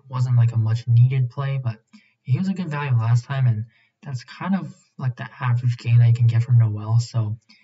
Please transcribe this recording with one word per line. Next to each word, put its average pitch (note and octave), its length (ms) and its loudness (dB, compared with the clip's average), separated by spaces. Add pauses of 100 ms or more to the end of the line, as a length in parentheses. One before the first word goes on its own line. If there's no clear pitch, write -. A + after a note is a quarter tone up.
Wasn't, B2+ 300 0
like, A#2 160 4
a A#2 40 -2
much A2+ 300 -2
needed B2 420 2
play, C#3 320 -6
but A#2+ 200 -8 (400)
he C3 160 -2
was F#3+ 100 -2
a G3 60 -2
good F3+ 160 -8
value C#3+ 260 -4
last A#2+ 300 0
time, C3+ 220 -2
and A2 180 -2 (360)
that's C3+ 220 -10
kind F3+ 320 -6
of, D3+ 180 -8 (240)
like, B2+ 200 -6
the C3+ 100 -12 (140)
average B2 360 -2
gain A#2+ 200 2
that A#2 100 6
you A#2 60 4
can A#2 140 2
get A2+ 160 2
from B2 140 2
Noel. A2 440 0
So A2 360 -4 (260)